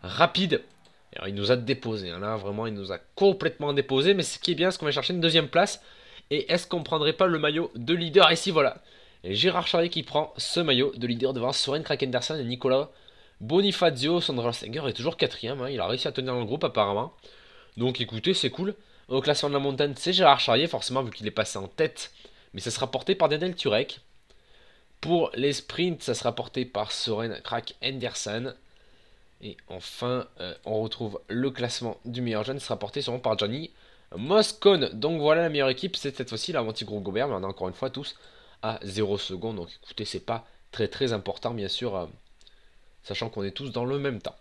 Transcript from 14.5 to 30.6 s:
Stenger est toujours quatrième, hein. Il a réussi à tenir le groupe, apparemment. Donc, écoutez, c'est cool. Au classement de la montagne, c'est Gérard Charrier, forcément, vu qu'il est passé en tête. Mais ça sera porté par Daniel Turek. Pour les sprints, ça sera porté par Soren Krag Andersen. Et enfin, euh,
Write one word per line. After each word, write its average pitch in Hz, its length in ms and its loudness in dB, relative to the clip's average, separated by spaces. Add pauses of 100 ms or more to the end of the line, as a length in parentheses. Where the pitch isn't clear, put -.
Stenger 131 360 -6
est 113 40 -2
toujours 151 240 -4
quatrième, 131 460 -2
hein. 127 60 -4
Il 135 120 -4
a 87 80 0
réussi 127 180 -2
à 147 60 -2
tenir 127 240 -2
le 120 80 -2
groupe, 127 180 -2
apparemment. 107 500 0 (640)
Donc, 123 240 -2
écoutez, 117 320 -2
c'est 151 180 0
cool. 196 260 -6 (320)
Au 151 120 2
classement 147 280 2
de 143 60 0
la 139 60 2
montagne, 139 360 0
c'est - 160 -2
Gérard 165 260 8
Charrier, 131 300 4
forcément, 131 340 -2
vu 120 80 -6
qu'il 104 160 -10
est 104 60 -2
passé 104 260 -2
en 98 80 -6
tête. - 460 -2 (420)
Mais 98 60 -8
ça 120 100 -4
sera 123 180 -2
porté - 280 0
par 160 120 4
Daniel 160 280 0
Turek. 113 420 0 (1000)
Pour 165 340 2
les 135 180 2
sprints, 165 500 -2
ça 123 120 -2
sera 113 200 0
porté 127 300 -4
par 107 280 -4
Soren 110 500 -4
Krag 117 220 -6 (180)
Andersen. 120 720 -6 (880)
Et 107 140 -14 (120)
enfin, 123 600 -6 (120)
euh, 90 140 -8 (120)